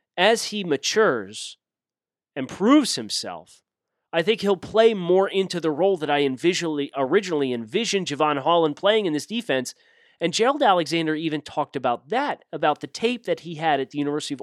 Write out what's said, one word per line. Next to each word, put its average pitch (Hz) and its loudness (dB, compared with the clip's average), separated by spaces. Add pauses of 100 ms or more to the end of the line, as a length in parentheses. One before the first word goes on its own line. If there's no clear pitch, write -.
(160)
as 208 2
he 208 -6
matures 135 0 (760)
and 131 -6
proves 247 2
himself, 98 -10 (520)
I 170 2
think 202 0
he'll 196 2
play 220 4
more 185 2
into 180 -2
the 156 -2
role 180 2
that 147 -4
I 143 4
envisionally, 147 0
originally 147 0
envisioned 156 -2
Javon 147 0
Holland 156 2
playing 208 2
in 160 -2
this 147 -4
defense. 139 -4 (460)
And 170 0
Gerald 277 2
Alexander 165 2
even 151 -4
talked - -6
about 131 -2
that, 240 -4
about 151 0
the - -12
tape 240 -4
that 170 -2
he 165 -12
had 151 0
at 131 -6
the 143 -10
University 147 -4
of 127 -10